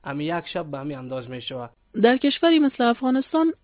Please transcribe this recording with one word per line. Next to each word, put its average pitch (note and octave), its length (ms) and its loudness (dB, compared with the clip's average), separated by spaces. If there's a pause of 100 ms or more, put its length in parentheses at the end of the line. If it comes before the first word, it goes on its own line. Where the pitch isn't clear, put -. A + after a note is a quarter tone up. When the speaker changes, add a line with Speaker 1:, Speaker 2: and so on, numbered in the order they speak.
Speaker 1:
امی D3 220 -6
یک E3 220 -4
شب E3+ 180 -8
به C#3+ 120 -10
همین C#3 200 -8
انداز B2+ 320 -10
می‌شود. B2 400 -10 (340)
Speaker 2:
در B3 140 6
کشوری D#4+ 420 2
مثل C#4 240 2
افغانستان، C4 720 2 (100)